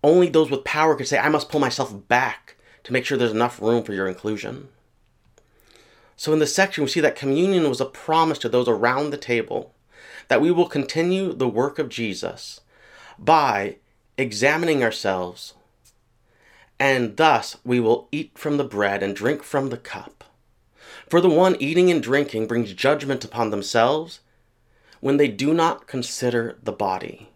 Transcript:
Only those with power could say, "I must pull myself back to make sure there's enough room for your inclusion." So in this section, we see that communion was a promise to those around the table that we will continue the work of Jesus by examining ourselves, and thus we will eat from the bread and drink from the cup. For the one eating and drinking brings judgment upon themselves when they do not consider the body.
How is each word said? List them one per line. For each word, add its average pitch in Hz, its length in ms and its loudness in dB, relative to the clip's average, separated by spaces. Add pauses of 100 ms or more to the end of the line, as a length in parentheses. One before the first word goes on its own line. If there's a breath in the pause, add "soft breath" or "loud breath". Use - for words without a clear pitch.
Only 175 260 6
those 156 220 2
with 135 140 -4
power 156 300 2
could 143 140 -6
say, 147 100 0
"I 147 100 0
must 151 220 -2
pull 151 100 0
myself 123 320 -2 (160)
back 123 480 -2 (280 soft breath)
to - 80 -8
make 123 120 0
sure 139 140 -2
there's 120 140 2
enough 113 280 -2
room 117 220 2
for 110 100 -10
your 95 140 -2
inclusion." 104 640 -8 (1500 soft breath)
So - 180 0
in 156 40 4
this 151 160 0
section, 190 300 0
we 135 60 -4
see 175 100 -2
that 147 160 2
communion 165 520 2
was 123 120 -2
a 135 60 0
promise 160 520 0
to 120 100 -4
those 123 200 2
around 123 420 0
the 139 60 -8
table 117 580 -6 (540 loud breath)
that 120 120 4
we 160 100 2
will 170 180 2
continue 175 640 -2
the 131 160 -2
work 120 300 -2
of 139 100 -4
Jesus - 720 -8 (580 loud breath)
by 120 580 2 (420)
examining 135 680 0
ourselves, 95 680 -4 (1200 soft breath)
and 127 380 0
thus 151 480 2
we 123 160 2
will 117 320 2
eat 151 240 -10
from 147 220 -4
the 143 60 -2
bread 101 380 -2
and 98 140 -4
drink 131 260 -2
from 135 280 -4
the 120 80 -8
cup. - 460 -16 (840 loud breath)
For 170 140 4
the 180 80 6
one 180 280 4
eating 165 320 2
and 160 120 0
drinking 120 440 -2
brings 113 280 -4
judgment 139 500 -2
upon 113 240 -4
themselves 120 720 0 (800 soft breath)
when 139 160 0
they 143 120 4
do 127 260 -2
not 165 320 0
consider 120 760 -4
the 104 100 -6
body. - 640 -6